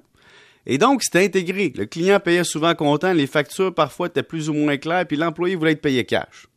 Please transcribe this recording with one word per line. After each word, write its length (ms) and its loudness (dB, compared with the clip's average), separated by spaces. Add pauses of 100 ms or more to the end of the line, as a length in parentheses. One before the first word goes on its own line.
(640)
Et 140 -2
donc, 240 2
c'était 220 2
intégré. 500 -2
Le 120 -6
client 340 2
payait 240 2
souvent 320 -2
comptant, 360 0
les 140 2
factures 480 -2
parfois 320 -2
étaient 160 -2
plus 260 -6
ou 40 -2
moins 240 0
claires, 320 -2
puis 80 -2
l'employé 400 -2
voulait 160 2
être 80 -2
payé 240 0
cash. 420 -6 (100)